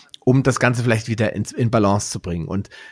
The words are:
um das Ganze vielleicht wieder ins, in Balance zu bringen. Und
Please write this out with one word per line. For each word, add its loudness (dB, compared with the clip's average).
um 4
das 0
Ganze 2
vielleicht 0
wieder -2
ins, -6
in -2
Balance 2
zu -8
bringen. -6
Und -6